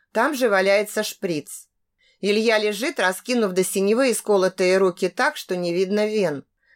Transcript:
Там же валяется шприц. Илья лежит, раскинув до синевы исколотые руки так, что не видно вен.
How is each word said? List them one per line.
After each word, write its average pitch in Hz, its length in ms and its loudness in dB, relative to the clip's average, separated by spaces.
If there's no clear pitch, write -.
Там 262 220 0
же 247 140 0
валяется 202 540 2
шприц. - 680 -8
Илья 214 380 2
лежит, 214 420 -2
раскинув 202 520 0
до 185 120 2
синевы 220 480 2
исколотые 185 680 2
руки 185 300 0
так, 254 280 -2
что - 200 -8
не 175 180 -2
видно 196 320 0
вен. 190 380 -2